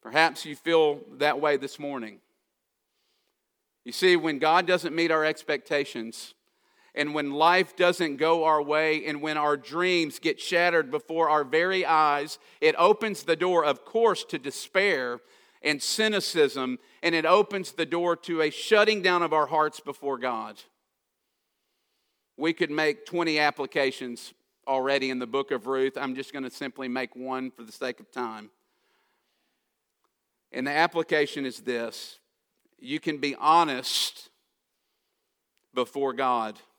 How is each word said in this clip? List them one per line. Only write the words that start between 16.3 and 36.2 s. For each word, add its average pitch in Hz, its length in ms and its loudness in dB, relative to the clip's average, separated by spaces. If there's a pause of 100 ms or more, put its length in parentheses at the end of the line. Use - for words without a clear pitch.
and 165 140 0
it 160 100 0
opens 196 460 2
the 165 120 -4
door 170 300 -2
to 165 280 -4
a 156 80 0
shutting 208 520 2
down 175 200 4
of 156 100 0
our 151 140 2
hearts 151 340 0
before 139 380 -8
God. 113 440 -6 (1700)
We 160 160 -2
could 160 180 -2
make 151 360 -2
twenty 165 340 -2
applications 135 960 -4 (340)
already 135 420 0
in 131 80 -4
the 123 80 -6
book 135 240 -4
of 120 160 -4
Ruth. 135 320 0
I'm 131 160 -6
just 131 180 -10
gonna 135 180 -10
simply 135 360 -10
make 123 300 -6
one 131 340 -8
for 123 140 -20
the 110 80 -20
sake 127 260 -8
of - 140 -20
time. 110 380 -10 (2000)
And 131 140 -6
the 143 60 -4
application 156 720 0
is 123 160 -8
this. 117 580 -8 (600)
You 139 220 -8
can 156 180 -4
be 139 160 -4
honest - 960 2 (1400)
before 131 380 -4
God. 120 460 -2 (200)